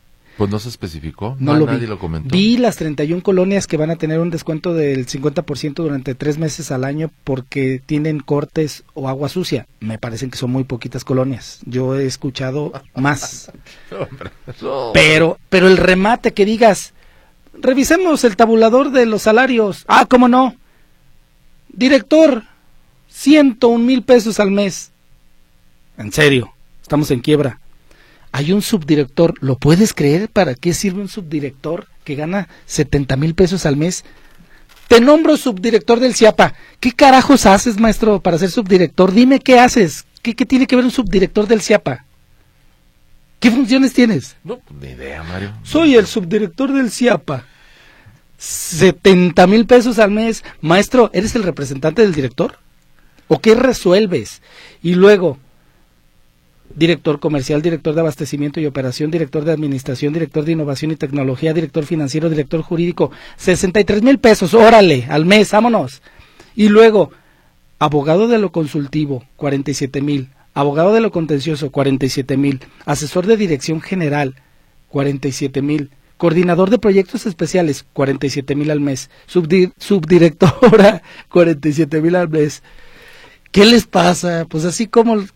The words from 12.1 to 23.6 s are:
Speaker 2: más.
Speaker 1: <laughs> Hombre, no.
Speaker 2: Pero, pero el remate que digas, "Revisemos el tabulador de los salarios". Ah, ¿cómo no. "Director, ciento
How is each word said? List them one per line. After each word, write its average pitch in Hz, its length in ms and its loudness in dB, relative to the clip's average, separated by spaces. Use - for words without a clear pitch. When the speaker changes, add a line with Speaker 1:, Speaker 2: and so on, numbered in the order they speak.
Speaker 2:
más. - 560 -6
Speaker 1:
<laughs> - 180 -20
Hombre, 175 400 -14
no. 139 320 -8
Speaker 2:
Pero, 160 440 2
pero 185 180 2
el 190 100 6
remate 190 560 0
que 202 120 0
digas, 214 500 0
"Revisemos 302 640 0
el 226 140 2
tabulador 226 560 2
de 254 140 2
los 220 160 -4
salarios". 220 680 0
Ah, 240 200 4
¿cómo 247 200 4
no. 254 260 2
"Director, 269 720 2
ciento 277 600 2